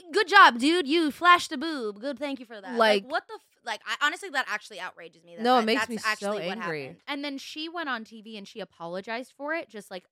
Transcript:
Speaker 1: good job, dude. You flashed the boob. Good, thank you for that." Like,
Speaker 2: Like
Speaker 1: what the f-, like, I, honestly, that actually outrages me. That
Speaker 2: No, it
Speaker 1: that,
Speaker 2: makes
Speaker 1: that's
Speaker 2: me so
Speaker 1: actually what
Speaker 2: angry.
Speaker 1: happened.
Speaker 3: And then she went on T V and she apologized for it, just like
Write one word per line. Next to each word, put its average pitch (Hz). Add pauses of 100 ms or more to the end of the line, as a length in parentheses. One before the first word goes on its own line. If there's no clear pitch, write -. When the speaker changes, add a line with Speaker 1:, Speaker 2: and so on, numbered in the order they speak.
(120)
Speaker 1:
good 381
job, 320
dude. 302
You 311
flashed 349
the 311
boob. 247
Good, 254
thank 277
you 254
for 226
that." 190
Like, 214
Speaker 2:
Like 254
Speaker 1:
what 349
the 440
f-, -
like, 220
I, 220
honestly, 339
that 269
actually 208
outrages 170
me. 170
That 220
Speaker 2:
No, 247
it 233
Speaker 1:
that, 220
Speaker 2:
makes 220
Speaker 1:
that's 240
Speaker 2:
me 226
so 220
Speaker 1:
actually 202
what 196
Speaker 2:
angry. 160
Speaker 1:
happened. -
Speaker 3:
And 285
then 277
she 311
went 330
on 233
T 220
V 220
and 202
she 220
apologized 196
for 285
it, 330
just 214
like 185